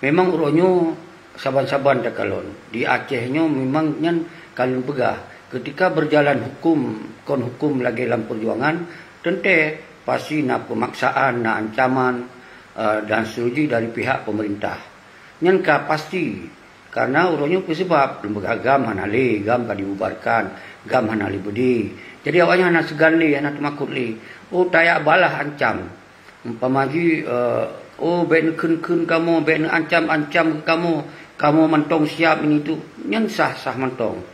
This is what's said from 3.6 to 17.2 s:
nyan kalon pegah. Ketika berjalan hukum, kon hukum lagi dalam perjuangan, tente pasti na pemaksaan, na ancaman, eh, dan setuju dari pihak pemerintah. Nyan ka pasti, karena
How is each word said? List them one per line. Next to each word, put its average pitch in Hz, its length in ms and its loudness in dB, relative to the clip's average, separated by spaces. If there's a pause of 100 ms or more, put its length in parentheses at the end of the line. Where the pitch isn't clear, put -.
nyan 170 240 0 (240)
kalon 127 320 -2
pegah. 123 320 -2 (320)
Ketika 147 480 -2
berjalan 143 480 4
hukum, 123 560 0 (240)
kon 127 240 -2
hukum 139 320 -2
lagi 123 240 -2
dalam 117 240 -2
perjuangan, 120 560 -2 (400)
tente 170 560 2 (240)
pasti 127 400 -2
na 123 160 0
pemaksaan, 123 800 0
na 113 160 0
ancaman, 127 720 0 (480)
eh, 107 320 0
dan 107 160 0
setuju 123 480 -2
dari 113 160 0
pihak 117 400 -4
pemerintah. 104 480 -4 (640)
Nyan 180 240 4
ka 147 240 2
pasti, 147 560 -4 (480)
karena 139 400 2